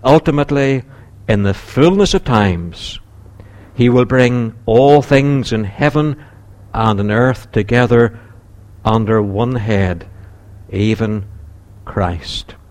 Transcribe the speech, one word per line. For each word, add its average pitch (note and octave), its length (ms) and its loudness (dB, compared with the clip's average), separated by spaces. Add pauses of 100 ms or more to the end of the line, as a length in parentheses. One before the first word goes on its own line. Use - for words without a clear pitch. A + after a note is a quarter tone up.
ultimately, C#3 800 2 (440)
in G#2 160 0
the G2 100 0
fullness F#3 600 2
of - 100 -2
times, F#2 760 -2 (760)
he B2 160 2
will B2 160 2
bring B2 480 0 (120)
all C#3 360 4
things C#3 500 0
in A2 120 -2
heaven D3 600 -2 (500)
and A2 260 0
on G#2 120 -2
earth A#2+ 400 -2
together A#2 680 0 (680)
under A2 360 0
one G#2+ 340 -2
head, G2 500 -2 (640)
even G#2+ 560 -2 (600)
Christ. - 720 -8 (160)